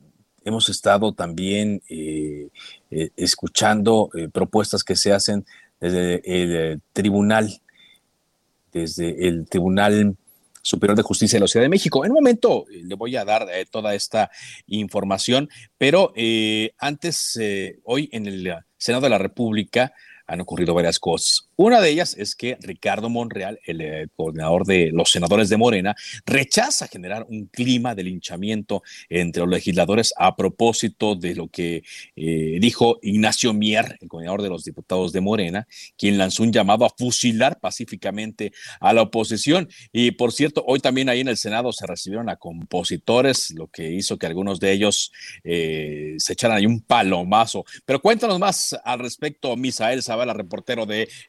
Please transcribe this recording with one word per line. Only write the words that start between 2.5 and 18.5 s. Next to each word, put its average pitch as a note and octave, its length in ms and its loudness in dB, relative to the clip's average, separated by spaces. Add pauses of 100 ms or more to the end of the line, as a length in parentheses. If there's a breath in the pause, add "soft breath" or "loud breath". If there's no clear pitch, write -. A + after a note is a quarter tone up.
eh, D#2+ 240 -4
escuchando, G#2+ 1000 2
eh, E2 180 -8
propuestas G#2 520 0
que F#2 120 -2
se - 160 2
hacen G2+ 320 0 (360 soft breath)
desde F2+ 440 0
el, F2+ 320 0
eh, D#2+ 220 -2 (160)
tribunal, G#2 680 2 (1120 soft breath)
desde E2+ 560 -4
el E2+ 200 -2
Tribunal G2+ 680 4 (460)
Superior G#2 360 2
de A2 60 6
Justicia G#2+ 340 2
de G2+ 40 4
la G#2+ 60 4
Ciudad A2+ 160 4
de C#3 60 4
México. D#3+ 360 2
En A3 60 2
un C#4+ 40 4
momento, A#3+ 540 4
eh, F#2 140 -18
le F#2 120 -10
voy A#2+ 200 -6
a G#2 100 -2
dar, G#2+ 260 2
eh, F#2 180 -4
toda G#2+ 260 -2
esta G#2 340 0 (380 loud breath)
información, G#2 840 -2 (280 loud breath)
pero, D3 380 4
eh, A2 640 0
antes, D3 600 -6
eh, G2 440 -4
hoy C#3 280 -4
en A2 140 -8
el F#2 280 -6 (240)